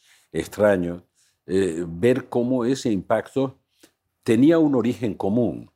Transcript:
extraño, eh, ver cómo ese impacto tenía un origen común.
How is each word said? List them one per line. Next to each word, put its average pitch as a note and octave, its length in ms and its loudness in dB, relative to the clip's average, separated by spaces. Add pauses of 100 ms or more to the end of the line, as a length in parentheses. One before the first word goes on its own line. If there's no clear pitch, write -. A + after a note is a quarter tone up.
(320)
extraño, F2 720 0 (420)
eh, F2+ 400 -2
ver E2+ 440 0
cómo B2 340 -2
ese B2+ 260 -2
impacto A2+ 680 -2 (640)
tenía C#3 360 4
un D3 160 2
origen A#2+ 400 -2
común. G2+ 600 -4